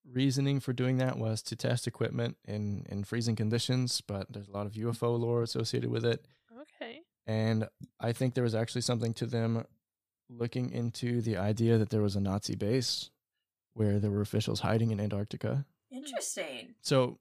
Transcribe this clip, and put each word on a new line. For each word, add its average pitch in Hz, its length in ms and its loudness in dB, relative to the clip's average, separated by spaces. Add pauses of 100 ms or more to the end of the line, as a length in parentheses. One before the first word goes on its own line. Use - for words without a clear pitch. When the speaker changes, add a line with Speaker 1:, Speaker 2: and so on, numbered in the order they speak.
Speaker 1:
reasoning 139 540 2
for 131 140 -2
doing 127 240 2
that 127 200 0
was 110 260 0
to - 120 -8
test 120 320 0
equipment 117 580 -2
in, 104 440 -4
in 101 140 -4
freezing 113 320 0
conditions, 117 680 0
but 101 300 -6
there's 101 180 -12
a - 20 -20
lot 101 140 -4
of 104 100 -8
U 110 140 -2
F 117 140 -2
O 120 120 4
lore 117 280 2
associated 120 460 -2
with 117 160 0
it. 117 200 0 (360)
Speaker 2:
Okay. 302 400 -12 (240)
Speaker 1:
And 110 420 0 (320)
I 117 120 0
think 123 220 0
there 127 100 2
was 113 120 2
actually 113 260 -2
something 113 340 0
to 120 100 -4
them 113 400 0 (640)
looking 120 420 -4
into 120 500 0
the 110 160 0
idea 110 400 4
that 107 120 2
there 110 120 2
was 101 140 2
a 101 60 0
Nazi 101 340 0
base 120 540 0 (680)
where 104 240 4
there 104 120 2
were 101 100 2
officials 107 380 0
hiding 110 320 2
in 104 80 -2
Antarctica. 107 680 -2 (260)
Speaker 3:
Interesting. - 880 -8
Speaker 1:
So 127 400 2